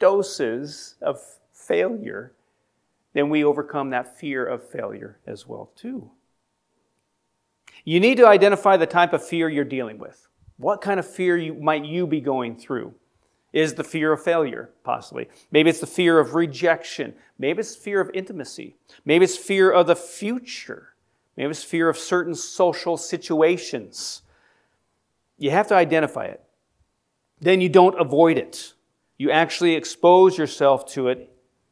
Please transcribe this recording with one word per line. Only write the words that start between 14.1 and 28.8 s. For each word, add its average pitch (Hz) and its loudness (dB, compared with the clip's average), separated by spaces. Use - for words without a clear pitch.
of 156 0
failure, 135 -2
possibly. 123 -6
Maybe 151 6
it's 160 -2
the 151 -8
fear 170 4
of 127 0
rejection. 160 -4
Maybe 156 -4
it's 220 -12
fear 202 -4
of 180 -4
intimacy. 185 -12
Maybe 165 6
it's 180 2
fear 190 2
of 175 6
the 170 4
future. - -12
Maybe 139 -6
it's 156 -10
fear 165 0
of 160 0
certain 175 -4
social 170 -2
situations. 165 -4
You 139 -4
have 196 2
to 214 2
identify 160 2
it. - -16
Then 185 2
you 185 2
don't 185 6
avoid 160 4
it. - -10